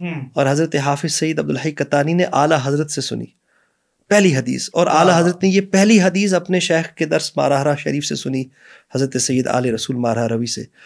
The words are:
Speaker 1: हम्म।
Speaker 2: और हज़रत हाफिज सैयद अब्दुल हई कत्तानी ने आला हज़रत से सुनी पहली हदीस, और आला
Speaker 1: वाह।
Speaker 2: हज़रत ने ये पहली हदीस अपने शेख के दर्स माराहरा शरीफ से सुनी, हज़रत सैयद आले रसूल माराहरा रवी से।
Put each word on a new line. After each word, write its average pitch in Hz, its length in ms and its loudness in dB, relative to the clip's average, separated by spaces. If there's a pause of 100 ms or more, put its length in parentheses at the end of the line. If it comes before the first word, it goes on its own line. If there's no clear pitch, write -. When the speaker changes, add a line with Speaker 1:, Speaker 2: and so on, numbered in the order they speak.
Speaker 1:
हम्म। 156 260 -10 (100)
Speaker 2:
और 135 120 2
हज़रत 156 280 0
हाफिज 143 360 -2
सैयद 156 260 -2
अब्दुल 147 180 -4
हई 151 160 -6
कत्तानी 147 420 0
ने 175 100 2 (100)
आला 151 240 2
हज़रत 143 300 -2
से 139 140 -6
सुनी 117 300 -8 (800)
पहली 202 220 6
हदीस, 127 420 -2
और 170 140 2
आला 175 240 4
Speaker 1:
वाह। 170 80 4
Speaker 2:
हज़रत 175 220 0
ने 190 60 2
ये 190 120 2
पहली 196 380 4
हदीस 185 360 2
अपने 175 260 0
शेख 165 380 0
के 165 80 0
दर्स 160 320 -2
माराहरा 139 360 2
शरीफ 143 300 -4
से 147 120 -6
सुनी, 131 300 -6 (480)
हज़रत 131 220 -2
सैयद 127 320 0
आले 127 220 0
रसूल 113 260 -4
माराहरा 117 380 -2
रवी 117 120 -2
से। 117 200 -10 (200)